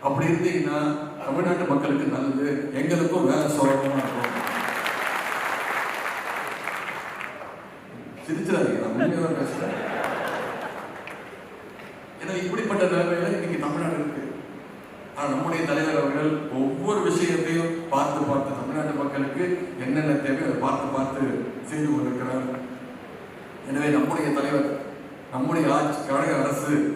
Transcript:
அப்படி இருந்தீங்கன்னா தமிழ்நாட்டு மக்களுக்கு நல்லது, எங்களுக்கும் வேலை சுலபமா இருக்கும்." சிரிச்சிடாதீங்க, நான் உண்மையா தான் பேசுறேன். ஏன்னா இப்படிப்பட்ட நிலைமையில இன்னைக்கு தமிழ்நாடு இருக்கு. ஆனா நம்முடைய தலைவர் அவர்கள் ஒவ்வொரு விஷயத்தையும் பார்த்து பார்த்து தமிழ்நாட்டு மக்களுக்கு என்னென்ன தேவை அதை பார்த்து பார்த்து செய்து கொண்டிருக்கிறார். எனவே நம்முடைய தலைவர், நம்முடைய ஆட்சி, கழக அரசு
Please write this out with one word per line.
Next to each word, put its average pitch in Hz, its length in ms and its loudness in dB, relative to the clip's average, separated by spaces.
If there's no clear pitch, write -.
அப்படி 139 220 2
இருந்தீங்கன்னா 156 520 4
தமிழ்நாட்டு 175 400 2
மக்களுக்கு 139 460 2
நல்லது, 135 360 2
எங்களுக்கும் 165 520 2
வேலை 151 220 4
சுலபமா 135 540 4
இருக்கும்." 120 280 -2
சிரிச்சிடாதீங்க, - 580 0
நான் - 100 -2
உண்மையா 175 320 2
தான் 165 180 0
பேசுறேன். - 360 -2
ஏன்னா 180 160 -6
இப்படிப்பட்ட 190 400 2
நிலைமையில 175 500 2
இன்னைக்கு 165 260 -2
தமிழ்நாடு 165 340 0
இருக்கு. 147 300 -2
ஆனா 143 140 -2
நம்முடைய 165 360 0
தலைவர் 156 360 2
அவர்கள் 151 300 2
ஒவ்வொரு 135 480 2
விஷயத்தையும் 165 680 2
பார்த்து 151 360 2
பார்த்து 135 280 2
தமிழ்நாட்டு 147 400 -2
மக்களுக்கு 139 500 0
என்னென்ன 151 340 4
தேவை 139 300 2
அதை 139 180 0
பார்த்து 131 260 0
பார்த்து 135 340 0
செய்து 151 160 0
கொண்டிருக்கிறார். 127 640 2
எனவே 147 200 2
நம்முடைய - 420 4
தலைவர், 143 380 2
நம்முடைய 151 420 2
ஆட்சி, 147 340 2
கழக 135 280 2
அரசு 143 380 2